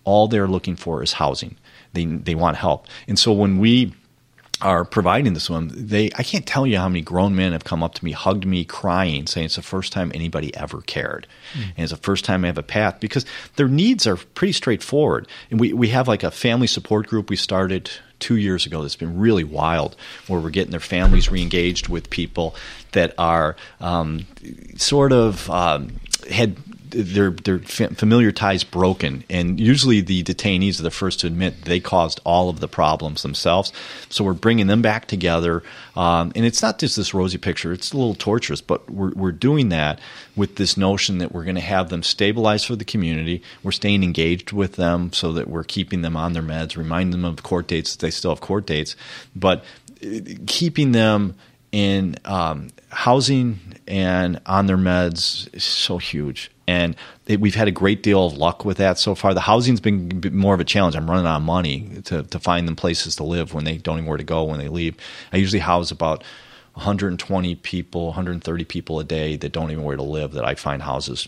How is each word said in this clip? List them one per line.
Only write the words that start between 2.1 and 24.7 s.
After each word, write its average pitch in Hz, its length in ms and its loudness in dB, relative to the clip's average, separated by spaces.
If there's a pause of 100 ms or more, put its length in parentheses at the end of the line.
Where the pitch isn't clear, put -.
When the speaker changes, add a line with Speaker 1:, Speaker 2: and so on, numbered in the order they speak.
Speaker 1:
want 80 220 2
help. 78 300 -2 (200)
And 101 100 -2
so - 140 2
when 101 260 4
we 117 360 4 (680)
are 90 240 2
providing 104 480 2
this 78 140 -4
to 87 60 -4
them, 82 200 -4
they, 107 420 0
I 127 80 -4
can't 185 220 -4
tell 135 200 0
you 113 120 2
how 92 100 0
many 90 140 0
grown 92 340 2
men 92 160 2
have 82 140 -4
come 82 180 -2
up 85 120 -2
to - 100 -8
me, 80 60 -4
hugged 95 340 0
me, 90 180 0
crying, 85 640 -2
saying 80 180 -4
it's - 120 -6
the 82 40 -10
first 95 300 -6
time 90 220 -4
anybody 78 420 -6
ever - 260 -10
cared. - 460 -8 (260)
Speaker 2:
Mm. 127 100 -6
Speaker 1:
And 90 200 -6
it's 80 80 -4
the 78 60 -8
first - 260 -2
time 92 220 0
I - 20 2
have 87 100 -2
a 78 60 -6
path, 107 380 -2
because 113 240 -2 (320)
their 143 100 4
needs 175 400 4
are 95 80 2
pretty - 380 -2
straightforward. 117 760 0 (240)
And 110 80 2
we, 120 140 4
we 117 160 2
have, 127 180 2
like, 107 160 2
a 87 80 -2
family 120 360 2
support 107 400 0
group 107 220 -2
we 101 60 0
started 95 540 0 (300)
two 120 180 0
years 95 280 0
ago 78 160 -6
that's 71 140 -6
been 85 240 -6
really 104 240 4
wild, 76 520 0 (320)
where 92 120 -2
we're 80 120 -4
getting 95 200 -2
their 82 80 -6
families 90 500 6
re-engaged 90 600 0
with 85 200 -6
people 82 460 -4 (380)
that 85 240 4
are, 82 400 2 (240)
um, 85 440 -2 (520)